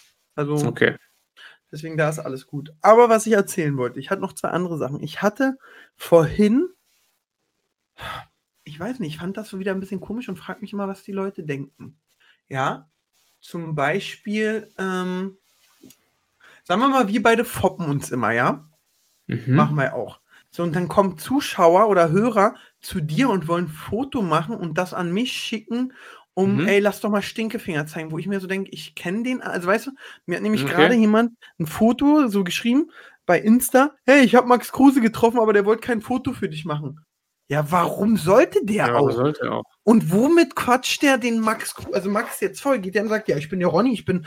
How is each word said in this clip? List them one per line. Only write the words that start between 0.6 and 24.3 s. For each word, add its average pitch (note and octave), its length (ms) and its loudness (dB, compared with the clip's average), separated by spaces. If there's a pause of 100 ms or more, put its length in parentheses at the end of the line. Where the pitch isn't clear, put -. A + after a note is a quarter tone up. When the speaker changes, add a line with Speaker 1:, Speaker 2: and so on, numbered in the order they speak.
Speaker 2:
Okay. - 300 0 (760)
Speaker 1:
deswegen, D#3 260 -10
da D3+ 120 2
ist D#3 100 -8
alles C3 260 -10
gut. D3 260 -12 (100)
Aber A3+ 280 8
was A3 160 2
ich A3 80 2
erzählen E3+ 440 0
wollte, B2 220 -4
ich C3 100 -10
hatte G3 120 -4
noch F#3+ 120 -8
zwei - 160 -8
andere E3+ 280 -4
Sachen. C#3+ 240 -6
Ich - 200 -10
hatte C4 360 -2 (380)
vorhin, G#3 720 2 (2000)
ich D3+ 140 -20
weiß A3+ 220 -8
nicht, D#3 140 -8
ich D#3 40 -18
fand F3+ 180 -8
das G#3+ 120 -12
so G3 100 -12
wieder F#3+ 140 -4
ein F#3+ 80 -4
bisschen F#3+ 200 -8
komisch A3+ 280 -10
und F#3+ 100 -8
frag - 220 -14
mich G3+ 120 -14
immer, G3+ 160 -6
was G3 140 -10
die G3+ 100 -14
Leute G3 320 -8
denken. C#3 560 -12 (480)
Ja, C#3 420 -4 (500)
zum D#3+ 340 -10
Beispiel, G#3 1040 -4
ähm, F#3 600 -6 (1300)
sagen F#3 160 0
wir C4+ 80 2
mal, C4 200 2
wir G#3+ 140 -2
beide A3+ 220 4
foppen - 420 -2
uns C#3+ 240 -4
immer, A#2 220 -2
ja? D3+ 360 0 (600)
Speaker 2:
Mhm. A#2 240 -6
Speaker 1:
Machen D3 240 4
wir C#3 180 -2
auch. - 260 -10 (300)
So, - 140 -8
und E3 120 -4
dann F3+ 120 -2
kommen F#3+ 300 0
Zuschauer G3 680 4
oder F3 220 4
Hörer G#3+ 440 2 (260)
zu - 200 -8
dir D#3 300 0
und F3 180 -2
wollen F3 180 -2
ein - 20 -8
Foto A3 540 -6
machen E3+ 340 0